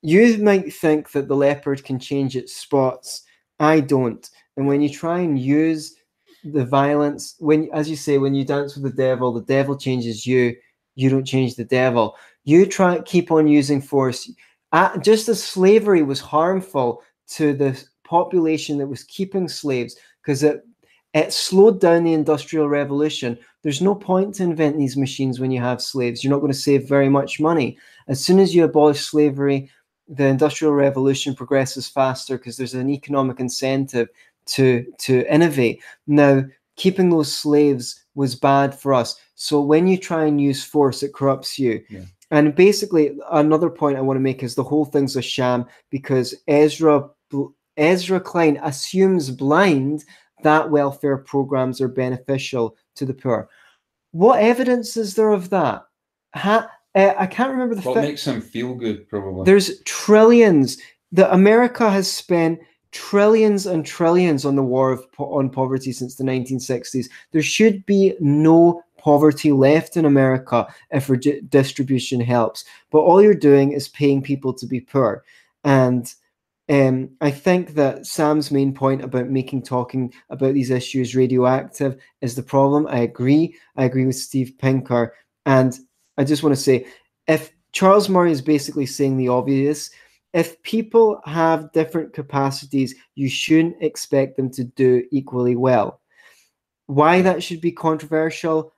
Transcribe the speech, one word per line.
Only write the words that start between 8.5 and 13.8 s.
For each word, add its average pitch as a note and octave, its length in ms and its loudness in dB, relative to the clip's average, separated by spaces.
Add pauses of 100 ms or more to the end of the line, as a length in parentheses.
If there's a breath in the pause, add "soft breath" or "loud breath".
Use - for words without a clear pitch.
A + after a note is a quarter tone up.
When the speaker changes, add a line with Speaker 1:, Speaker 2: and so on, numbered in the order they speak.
Speaker 1:
with C#3 100 -12
the C3+ 180 -4
devil, B2+ 300 0
the A#2 100 -6
devil C3+ 340 -2
changes A#2+ 500 -6
you, B2 300 0 (380 soft breath)
you C3 160 0
don't C3+ 140 0
change C3 300 -2
the A#2 100 -10
devil. A#2+ 520 0 (280 soft breath)
You E3+ 220 6
try, F3+ 360 0
keep F3 280 -2
on D#3 160 4
using D3 340 2